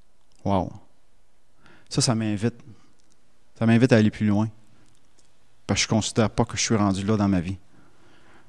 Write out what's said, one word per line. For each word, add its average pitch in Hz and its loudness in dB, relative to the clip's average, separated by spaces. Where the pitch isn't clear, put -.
Wow. 98 -2
Ça, - -4
ça 123 0
m'invite. 110 -2
Ça 117 0
m'invite 117 4
à 117 8
aller 107 4
plus 107 -2
loin. 104 0
Parce - -2
que - -4
je - -8
ne 110 2
considère 104 0
pas 117 -2
que - -8
je - -4
suis 117 0
rendu 98 0
là 107 0
dans 101 0
ma 92 2
vie. 95 -6